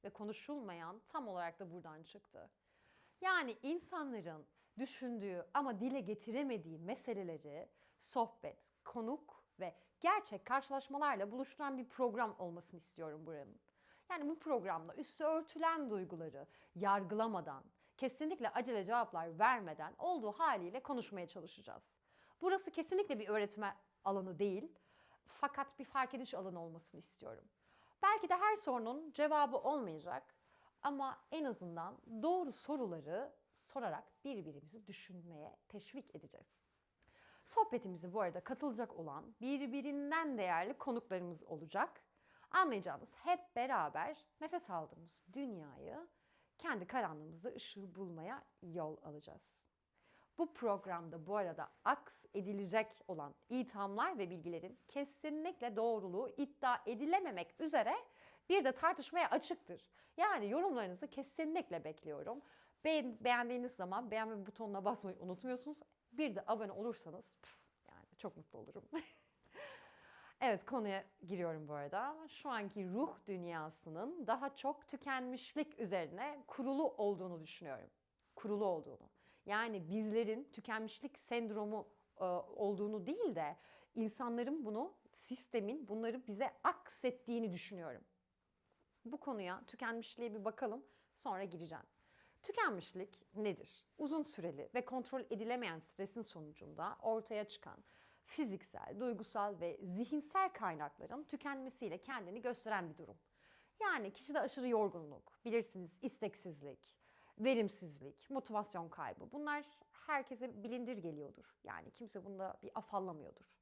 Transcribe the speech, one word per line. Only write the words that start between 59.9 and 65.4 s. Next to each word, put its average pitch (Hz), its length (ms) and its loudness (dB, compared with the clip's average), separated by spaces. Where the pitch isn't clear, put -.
Yani 320 340 4
yorumlarınızı 240 580 2
kesinlikle 311 760 -2
bekliyorum. 156 580 -6
Beğen-, 254 400 4
beğendiğiniz 240 520 2
zaman 196 340 -2
beğenme 220 360 -2
butonuna 202 380 -4
basmayı 208 360 0
unutmuyorsunuz. 254 580 -6